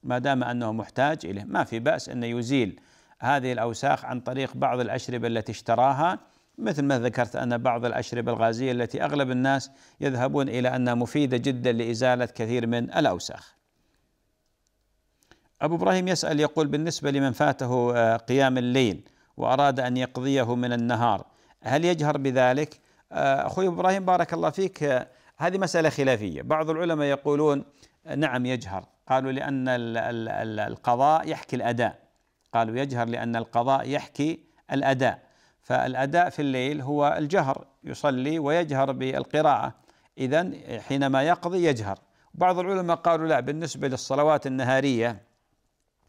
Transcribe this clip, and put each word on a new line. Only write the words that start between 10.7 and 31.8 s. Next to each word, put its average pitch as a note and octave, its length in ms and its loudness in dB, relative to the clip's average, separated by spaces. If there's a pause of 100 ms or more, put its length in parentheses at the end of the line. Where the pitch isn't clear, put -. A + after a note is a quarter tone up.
أنها B2 180 0
مفيدة B2 440 0
جدا B2 340 0
لإزالة A#2 540 0
كثير A#2 420 -2
من A#2 260 -2
الأوساخ. - 600 -2 (2000)
أبو D#3+ 140 -2
إبراهيم F#3 320 2
يسأل D#3+ 320 0
يقول: D3+ 280 2
بالنسبة D3+ 440 -2
لمن C#3 200 2
فاته، B2 640 0
آه، A2+ 220 4
قيام C3 400 2
الليل B2 520 0 (280)
وأراد C3 420 2
أن B2 180 -2
يقضيه B2+ 580 0
من B2 180 -2
النهار، A#2 520 0 (360)
هل D3 240 0
يجهر D3+ 320 2
بذلك؟ C3 640 2 (320)
آه، C#3 360 2
أخوي F#3+ 200 0
إبراهيم F#3 380 0
بارك F3 280 2
الله E3 160 0
فيك، F#3 340 -4
آه، C3 240 0 (300)
هذه F3+ 200 0
مسألة E3 320 2
خلافية، G#2+ 520 0
بعض D#3 280 0
العلماء D#3+ 380 0
يقولون، C#3+ 580 2 (420)
آه، C#3+ 80 -8
نعم C3 300 0
يجهر، G2 400 -6 (240)
قالوا C3 220 2
لأن C3+ 360 -4
ال-، A#2 300 -2
ال-، A2+ 320 -4
ال-، G#2+ 300 -6
القضاء C3 720 0
يحكي - 260 -8
الأداء، A#2 440 0 (540)